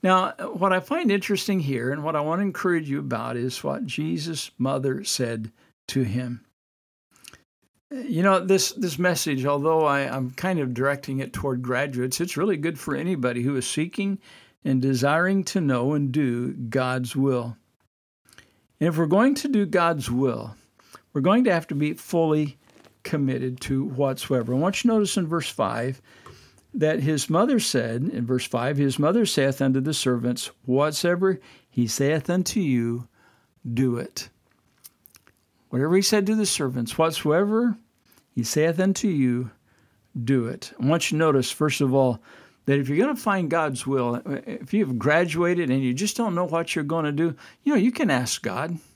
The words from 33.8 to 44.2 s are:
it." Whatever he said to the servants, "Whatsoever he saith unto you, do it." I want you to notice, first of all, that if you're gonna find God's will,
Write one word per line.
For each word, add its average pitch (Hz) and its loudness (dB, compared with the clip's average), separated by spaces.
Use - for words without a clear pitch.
it." - -10
Whatever 151 2
he 196 6
said 202 4
to 214 2
the 214 2
servants, 127 -2
"Whatsoever 202 2
he 117 -2
saith 156 2
unto 190 2
you, 127 0
do 120 2
it." - -10
I 120 -4
want 156 2
you 156 0
to 156 4
notice, 139 4
first 151 0
of 135 2
all, 131 4
that 139 4
if 135 -2
you're 147 0
gonna 262 2
find 196 -2
God's 151 -2
will, 123 0